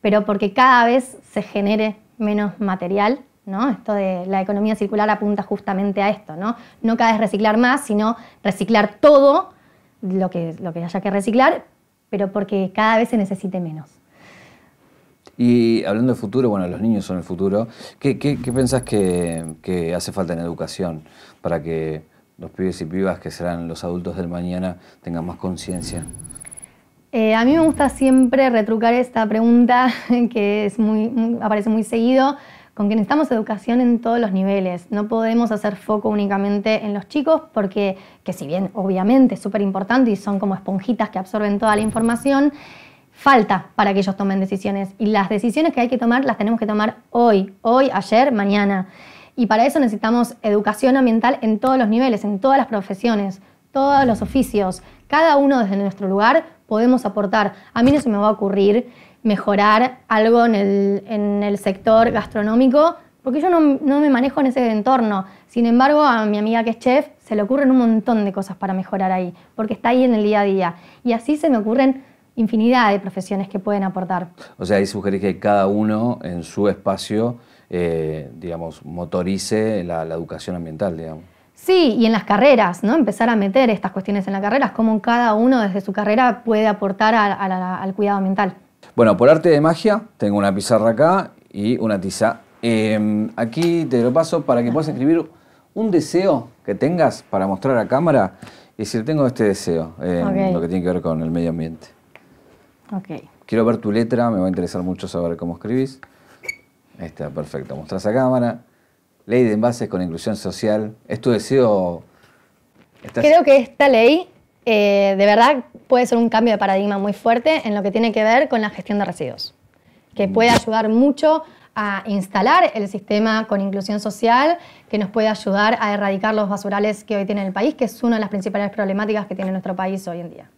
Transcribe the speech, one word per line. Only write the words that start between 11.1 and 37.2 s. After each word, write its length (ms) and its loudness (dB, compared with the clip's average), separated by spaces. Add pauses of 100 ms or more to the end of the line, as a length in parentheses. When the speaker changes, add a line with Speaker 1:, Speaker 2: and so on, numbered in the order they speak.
Speaker 1:
reciclar, 540 2 (460)
pero 200 -4
porque 420 -4
cada 240 2
vez 120 2
se 80 -2
necesite 420 -4
menos. 300 -8 (1500)
Speaker 2:
Y 460 4
hablando 280 0
de 60 -2
futuro, 320 0
bueno, 180 -2
los 120 -8
niños 260 0
son 100 -6
el 60 -6
futuro. 440 -2 (320)
¿Qué, 200 -2
qué, 220 -2
qué 120 -6
pensás 300 0
que, 800 -2
que 320 -4
hace 180 -6
falta 220 -4
en 60 -6
educación 640 -8 (360)
para 220 -4
que 400 -6 (360)
los 120 -16
pibes 320 -6
y 20 -6
pibas 340 -4
que 120 -12
serán 360 -8
los 160 -10
adultos 340 -8
del 120 -6
mañana 480 -6 (260)
tengan 220 -8
más 140 -10
conciencia? 680 -8 (1080)
Speaker 1:
Eh, 220 2
a 100 4
mí 80 4
me 80 4
gusta 280 2
siempre 640 2
retrucar 440 0
esta 320 0
pregunta, 640 4 (220)
<laughs> 200 2
que 360 0
es 120 -4
muy, 300 0
muy, 320 -2
aparece 300 0
muy 120 2
seguido, 540 2 (380)
con 140 -2
que 60 0
necesitamos 360 0
educación 500 -2
en 200 2
todos 200 -2
los 120 -2
niveles. 580 -2
No 180 -4
podemos 420 0
hacer 260 -4
foco 340 -4
únicamente 760 -2
en 80 -6
los 160 -8
chicos, 340 0 (120)